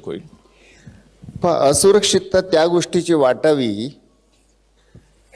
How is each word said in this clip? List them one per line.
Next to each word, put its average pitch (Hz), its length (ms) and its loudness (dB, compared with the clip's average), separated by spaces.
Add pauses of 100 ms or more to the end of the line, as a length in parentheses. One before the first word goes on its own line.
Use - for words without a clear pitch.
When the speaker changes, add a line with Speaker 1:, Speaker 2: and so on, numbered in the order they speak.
Speaker 1:
होईल. 80 160 -12 (1200)
Speaker 2:
पहा, 160 260 2
असुरक्षितता - 720 2
त्या 170 260 0
गोष्टीची 170 480 -2
वाटावी 127 840 0 (1400)